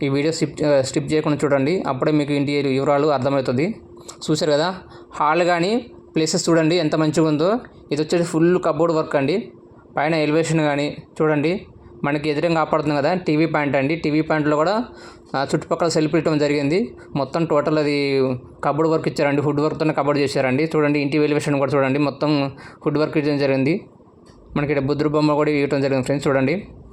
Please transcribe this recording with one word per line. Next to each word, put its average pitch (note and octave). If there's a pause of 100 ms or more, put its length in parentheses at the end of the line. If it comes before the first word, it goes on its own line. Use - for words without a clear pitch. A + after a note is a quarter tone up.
ఈ C#3+
వీడియో C#3+
స్కిప్, D3+ (100)
ఆ, D3 (120)
స్కిప్ C#3+
చేయకుండా D3+
చూడండి, C#3 (140)
అప్పుడే D3
మీకు D3
ఇంటి C#3+ (160)
వివరాలు C#3
అర్థమవుతుంది. C3+ (560)
చూసారు D#3
కదా D3+ (460)
హాల్ D#3+
కానీ F3 (380)
ప్లేసెస్ D#3+
చూడండి E3
ఎంత D#3+
మంచిగా D#3
ఉందో. D#3 (400)
ఇది D3
వచ్చేసి E3+
ఫుల్ E3 (160)
కబోర్డ్ E3
వర్క్ D#3
అండి. C#3+ (580)
పైన D3+
ఎలివేషన్ D#3
కానీ C#3+ (260)
చూడండి, D#3 (520)
మనకి D3
ఎదురుగా D#3
కాపాడుతుంది D#3
కదా C#3+
టీవీ E3
పాయింట్ D3
అండి. C#3
టీవీ D#3
పాయింట్లో D3+
కూడా, E3 (560)
ఆ, C#3+
చుట్టుపక్కల E3
సెల్ఫ్ D#3
ఇవ్వడం D#3
జరిగింది. D3 (380)
మొత్తం C#3+
టోటల్ D#3
అది D3 (680)
కబోర్డ్ D3
వర్క్ D#3+
ఇచ్చారండి, C#3+
వుడ్ C#3+
వర్క్‌తోనే D3+
కబోర్డ్ C#3+
చేశారండి. C3+
చూడండి, D3+
ఇంటి C#3+
ఎలివేషన్ C#3+
కూడా C3+
చూడండి, C3+
మొత్తం D3 (520)
వుడ్ D3
వర్క్ D3+
ఇవ్వడం C#3+
జరిగింది. C3+ (800)
మనకి D3
ఇక్కడ C#3
బుద్ధుడు D3
బొమ్మ D3+
కూడా D3+
ఇవ్వడం C#3+
జరిగింది C3+
ఫ్రెండ్స్. C#3+
చూడండి, C3+ (380)